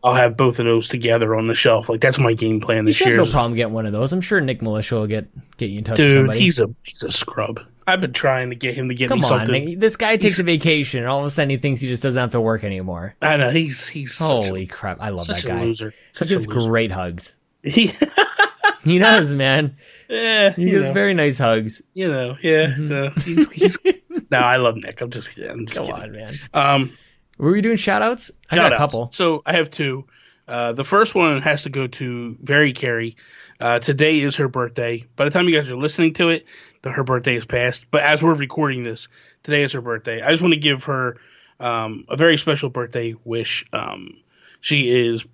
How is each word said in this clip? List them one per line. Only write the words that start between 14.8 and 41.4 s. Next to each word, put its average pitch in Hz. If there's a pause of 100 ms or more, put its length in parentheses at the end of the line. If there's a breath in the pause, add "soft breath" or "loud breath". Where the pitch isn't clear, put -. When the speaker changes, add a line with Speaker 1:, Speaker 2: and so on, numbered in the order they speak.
Speaker 2:
I 107
love 90
Speaker 1:
such 87
Speaker 2:
that 117
Speaker 1:
a 113
Speaker 2:
guy. 117
Speaker 1:
loser. 110
Speaker 2:
He - (180 soft breath)
Speaker 1:
Such 170
a -
Speaker 2:
gives 170
Speaker 1:
loser. 113
Speaker 2:
great 113
hugs. 90 (280)
Speaker 1:
He 190
<laughs> -
Speaker 2:
He 160
does, 202
man. 139 (340 soft breath)
Speaker 1:
Yeah, 220
Speaker 2:
He 175
Speaker 1:
you 180
Speaker 2:
gives 196
Speaker 1:
know. 180
Speaker 2:
very 202
nice 147
hugs. 113 (100)
Speaker 1:
You 185
know, 131
yeah. 160
Speaker 2:
Mm-hmm. 147
Speaker 1:
No, 139
he's, 170
he's, - (280)
Speaker 2:
<laughs> -
Speaker 1:
no, 135
I 123
love 117
Nick. -
I'm 120
just 117
kidding. -
I'm 117
just -
Speaker 2:
Come -
Speaker 1:
kidding. -
Speaker 2:
on, 107
man. 110 (160)
Speaker 1:
Um, 139 (400 soft breath)
Speaker 2:
Were 143
we 208
doing 226
shout-outs? 214 (180)
I 156
got 175 (100)
a 120
Speaker 1:
shout-outs. 110
Speaker 2:
couple. 120
Speaker 1:
So 165
I 151
have 151
two. 135 (400 soft breath)
Uh, 120
the 131
first 208
one 156
has 147
to 143
go 135
to 120
Very 143
Carrie. 117 (420 loud breath)
Uh, 120
today 147
is 139
her 143
birthday. 117 (100)
By 139
the 147
time 180
you 160
guys 143
are 127
listening 156
to 170
it, 160 (360 loud breath)
the, 135
her 135
birthday 127
is 113
past. 123
But 151
as 147
we're 165
recording 139
this, 110 (340 soft breath)
today 147
is 139
her 135
birthday. 113
I 135
just 165
wanna 175
give 143
her, 127 (420 soft breath)